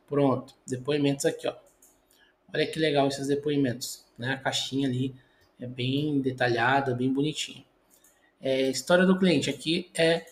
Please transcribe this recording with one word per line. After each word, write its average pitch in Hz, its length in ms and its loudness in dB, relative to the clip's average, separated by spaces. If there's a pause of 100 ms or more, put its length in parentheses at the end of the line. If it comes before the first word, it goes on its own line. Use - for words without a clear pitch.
pronto, 139 480 0 (120)
depoimentos 139 600 -2
aqui, - 200 -4
ó. - 80 -4 (1000)
Olha 151 120 0
que 160 120 -8
legal 143 300 2
esses 139 180 -6
depoimentos, 143 800 -2 (120)
né? 127 180 -4
A 131 40 -6
caixinha 135 500 -2
ali 127 260 -2 (460)
é 123 60 -10
bem 139 540 -2
detalhada, 127 720 0
bem 131 180 0
bonitinha. 143 520 -4 (760)
É, 135 300 0
história 180 340 4
do 185 140 6
cliente, 160 320 2
aqui 160 420 -4
é 165 400 2